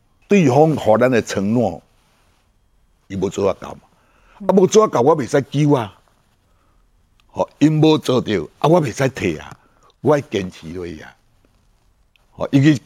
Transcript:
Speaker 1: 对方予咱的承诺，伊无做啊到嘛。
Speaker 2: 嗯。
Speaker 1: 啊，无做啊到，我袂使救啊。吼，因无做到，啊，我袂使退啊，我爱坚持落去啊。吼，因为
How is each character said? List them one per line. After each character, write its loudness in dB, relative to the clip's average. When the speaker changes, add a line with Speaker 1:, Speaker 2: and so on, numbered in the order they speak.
Speaker 1:
对 4
方 4
予 0
咱 2
的 2
承 -4
诺， -4
伊 -10
无 -2
做 -2
啊 -2
到 -16
嘛。 -20
Speaker 2:
嗯。 -6
Speaker 1:
啊， 2
无 4
做 4
啊 -2
到， 0
我 4
袂 -6
使 0
救 0
啊。 -4
吼， -4
因 2
无 4
做 0
到， -4
啊， 0
我 2
袂 -6
使 -2
退 -6
啊， -20
我 2
爱 -2
坚 -6
持 -18
落 -12
去 -14
啊。 -20
吼， -8
因 2
为 2